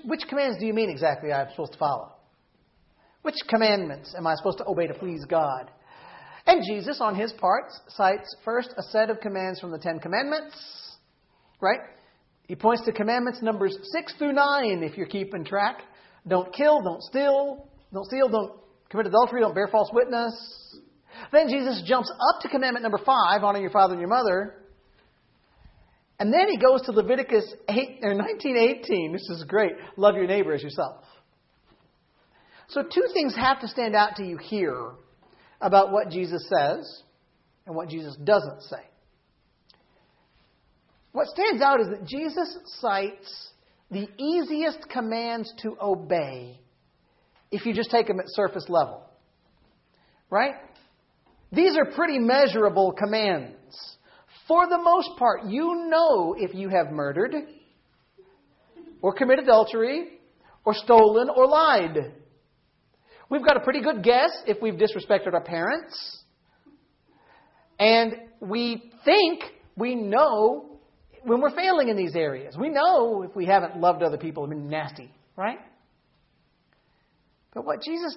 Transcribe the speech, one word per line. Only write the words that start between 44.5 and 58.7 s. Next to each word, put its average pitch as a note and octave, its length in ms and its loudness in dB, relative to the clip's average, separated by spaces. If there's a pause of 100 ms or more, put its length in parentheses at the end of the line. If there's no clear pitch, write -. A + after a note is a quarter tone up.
commands A#3 640 -6 (100)
to G#3+ 180 -8
obey D3+ 800 -4 (880)
if G3+ 140 -6
you A#3 80 -2
just A3 180 -4
take A#3 160 2
them F#3+ 140 -2
at F3+ 80 -6
surface G3 400 -4
level. E3 340 -2 (1300)
Right? C4 280 0 (960)
These D#4+ 240 4
are D4+ 180 2
pretty D#4 240 0
measurable G#3+ 720 4
commands. G3+ 1080 -4 (500)
For E4+ 200 4
the F4 100 2
most E4+ 380 4
part, A3+ 300 2
you E4 420 -2
know D4 500 4
if F#3 160 -4
you G3 140 -6
have F3 220 2
murdered D3+ 440 -2 (1700)